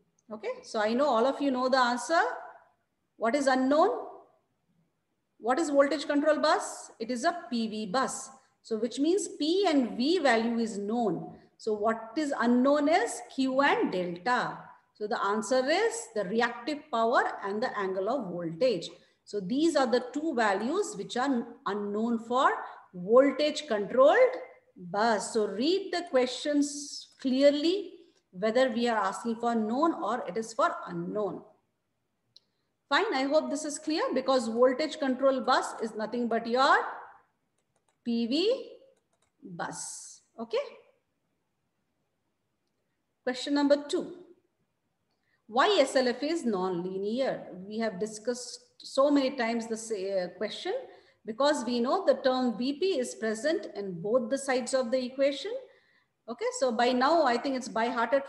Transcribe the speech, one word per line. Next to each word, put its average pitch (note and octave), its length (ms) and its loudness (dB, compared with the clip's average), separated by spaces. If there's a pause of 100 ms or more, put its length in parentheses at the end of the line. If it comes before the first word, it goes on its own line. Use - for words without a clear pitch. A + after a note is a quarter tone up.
(320)
Okay, F#4+ 220 -8 (100)
so - 160 -6
I G#3+ 140 2
know C#4+ 160 2
all A3+ 160 4
of C#4 160 0
you C#4 100 2
know B3+ 160 0
the B3+ 100 4
answer. B3 440 2 (960)
What A3+ 180 2
is C#4 120 0
unknown? C4+ 420 4 (1500)
What B3 180 0
is D4+ 100 0
voltage C#4+ 380 4
control D4 320 2
bus? - 500 0 (120)
It A3+ 100 -4
is B3 140 -2
a E4+ 100 2 (140)
P A3+ 180 -2
V G#3+ 200 -6
bus. B3 420 -2 (340)
So A3 140 -4
which A#3 220 -4
means E4+ 280 2 (120)
P E4+ 280 2
and A#3+ 300 2
V D#4 220 2
value A#3 400 2
is G3+ 180 -4
known. G3+ 580 -4 (220)
So A3 160 -4
what G#3+ 420 -2
is D4 240 -2
unknown C4 480 4
is G4 340 2 (140)
Q C4 260 2
and D#4+ 300 4
delta. F3+ 680 -2 (340)
So G#3+ 140 -6
the G#3+ 140 -2
answer A3 460 0
is G#4 460 0
the G3+ 120 -2
reactive A#3 540 -2 (120)
power A#3 320 2 (200)
and G3+ 180 -4
the B3 160 -2
angle F#3+ 300 -2
of A3+ 240 -2
voltage. F3 560 -2 (380)
So G#3 140 -8
these C#4 360 0
are C4+ 120 4
the A#3+ 260 0
two D4+ 220 -4
values A#3 600 0
which G3 220 -8
are B3+ 300 0 (180)
unknown G#3 540 -2
for B3+ 320 2 (420)
voltage C4 760 4
controlled C4+ 680 4 (420)
bus. G3 560 0
So G#3 140 2
read D4+ 440 -2
the E4+ 200 -2
questions - 1080 -2
clearly, C#4+ 760 2 (360)
whether A3 400 0
we A#3 180 -2
are A3+ 100 0
asking G#3 400 -2
for A#3 180 -2
known B3 480 0
or A#3 240 -4
it F#3 100 -8
is A3 160 -8
for D#4+ 180 2 (160)
unknown. F3+ 540 -6 (1500)
Fine, F4+ 260 2
I C4 80 0
hope C#4 260 2
this C#4+ 160 -4
is C#4+ 140 -8
clear, D#4+ 240 -2 (100)
because B3+ 360 0
voltage B3+ 500 2
control C4 420 2
bus C4+ 400 0
is A3 140 -6
nothing A3+ 320 -4
but A3 180 -2
your C4 320 4 (1300)
P A#3 220 0
V F#4+ 460 0 (720)
bus. - 760 -12 (180)
Okay. A#3 180 -6 (2750)
Question B3+ 300 -4
number C#4+ 340 4
two. D4 280 -4 (1300)
Why E4 320 4
S C4+ 160 4
L C4 120 4
F A#3+ 160 -2
is D#4 200 -2
non-linear? F#3+ 1040 -2 (200)
We G#3+ 120 -10
have G#3+ 200 -4
discussed - 600 -8 (200)
so C#4+ 320 2
many C4+ 260 4
times A#3 300 -2
the A3 100 -6
sa-, A3 180 -8
uh, F#3+ 320 -2 (100)
question, E4+ 360 -6 (520)
because C4+ 380 0
we A#3+ 160 -2
know D#4 260 0
the C#4 100 6
term B3+ 420 0
V C4 220 -2
P F#4 60 0 (120)
is B3 160 -4
present A3 640 -2
in F#3+ 260 -8
both A3+ 300 0
the C4+ 60 0
sides C4 360 -2
of B3+ 160 0
the B3+ 160 0
equation. C#4+ 460 -2 (760)
Okay, A#3+ 180 -8 (140)
so B3+ 120 2
by A#3+ 220 2
now, D4 300 4
I A#3+ 140 4
think C4+ 180 -2
it's B3 120 -6
by A3 200 -2
hearted B3+ 420 0